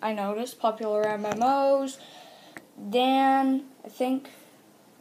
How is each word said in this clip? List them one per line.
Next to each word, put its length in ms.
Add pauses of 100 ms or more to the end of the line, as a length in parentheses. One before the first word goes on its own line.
I 120
noticed. 440
Popular 480
M 200
M 180
Os, 540 (920)
Dan, 760 (180)
I 60
think, 400 (720)